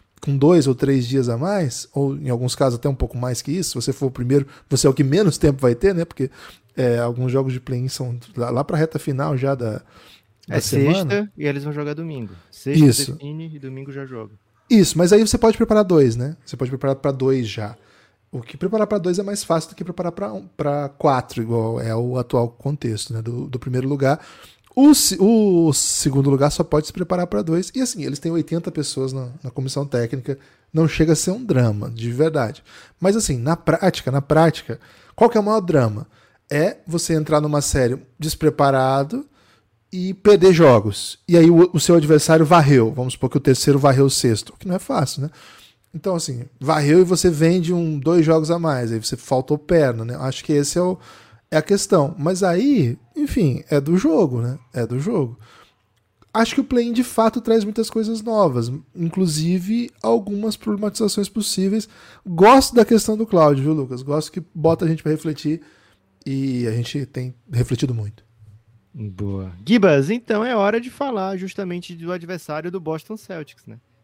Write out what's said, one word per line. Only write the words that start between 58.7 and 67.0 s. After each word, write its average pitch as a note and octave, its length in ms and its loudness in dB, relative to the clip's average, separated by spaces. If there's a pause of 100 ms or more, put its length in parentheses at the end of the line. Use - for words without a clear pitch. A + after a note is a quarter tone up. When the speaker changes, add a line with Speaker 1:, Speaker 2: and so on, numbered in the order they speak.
Speaker 1:
inclusive F3 960 -2 (120)
algumas G#3+ 560 -2
problematizações G#3 680 -4
possíveis. G#3 640 -4 (360)
Gosto G#3 500 6
da A#3 100 6
questão A3 320 2
do A3 100 -4
Cláudio, D3 380 4
viu, D3+ 80 0
Lucas? B2+ 300 -6
Gosto D3 280 -4
que F3+ 120 -10 (120)
bota D#3+ 300 0
a E3 40 0
gente D#3+ 140 -4
pra D3+ 80 -4
refletir D#3 520 -4 (640)
e C3+ 420 -4
a A2 60 -4
gente A#2+ 340 -6